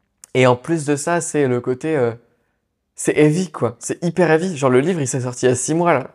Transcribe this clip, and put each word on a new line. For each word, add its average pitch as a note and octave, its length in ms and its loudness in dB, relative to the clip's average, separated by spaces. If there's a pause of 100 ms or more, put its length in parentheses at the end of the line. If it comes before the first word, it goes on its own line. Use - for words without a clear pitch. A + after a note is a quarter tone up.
(340)
et B2+ 120 4
en B2 120 4
plus D#3+ 280 -4
de C#3+ 120 0
ça, E3+ 240 -2
c'est D3 260 -2
le B2 140 0
côté, C3 340 -4
euh, A#2+ 160 0 (840)
c'est - 220 -2
heavy, D#3 320 2
quoi. - 300 -6
C'est - 240 -10
hyper E3+ 260 0
heavy. D#3+ 280 0
Genre, C3+ 120 2
le B2+ 120 4
livre, E3+ 180 0
il C3+ 80 -2
s'est C3 140 -4
sorti B2 240 -4
il B2 40 4
y - 40 2
a - 20 0
six D3+ 180 -4
mois, E3+ 200 2
là, B2+ 220 -2